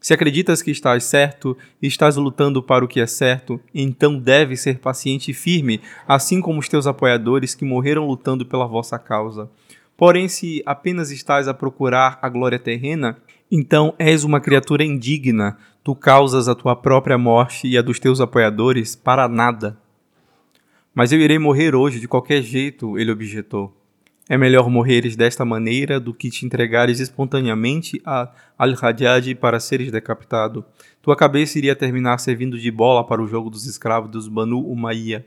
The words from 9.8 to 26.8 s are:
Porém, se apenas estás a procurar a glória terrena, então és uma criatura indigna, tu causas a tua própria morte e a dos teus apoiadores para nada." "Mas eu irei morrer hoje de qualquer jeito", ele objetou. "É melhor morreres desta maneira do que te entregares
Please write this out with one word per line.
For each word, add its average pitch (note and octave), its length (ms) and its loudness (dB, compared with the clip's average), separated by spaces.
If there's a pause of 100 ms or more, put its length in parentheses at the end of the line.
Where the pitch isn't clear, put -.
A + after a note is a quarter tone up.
Porém, F3 300 6
se E3 380 -6
apenas D#3 460 -4
estás C#3+ 360 -2
a C3+ 60 -4
procurar C3 680 0
a C3 80 -4
glória B2 300 -2
terrena, B2 580 -6 (320)
então D#3 480 2
és D#3 260 2
uma D3+ 180 2
criatura C#3+ 420 2
indigna, B2+ 720 -2 (260)
tu C#3 120 -4
causas C3+ 520 4
a B2 60 2
tua B2 220 0
própria C3 420 2
morte B2 500 2
e B2 100 2
a A#2+ 40 4
dos A#2+ 180 -2
teus C3 200 2
apoiadores A2+ 760 0
para B2+ 320 2
nada." A2+ 500 -2 (1160)
"Mas A#2+ 180 2
eu D#3 80 4
irei D#3 200 4
morrer D3 340 2
hoje C3 260 0
de A#2+ 80 -14
qualquer C3+ 340 -2
jeito", B2 580 -6
ele A2+ 120 -2
objetou. G#2 640 -8 (520)
"É C3 100 0
melhor B2+ 320 4
morreres A#2+ 460 2
desta A#2+ 300 0
maneira A#2+ 540 -2
do A#2+ 140 -10
que A#2+ 180 -10
te - 140 -12
entregares A#2+ 540 0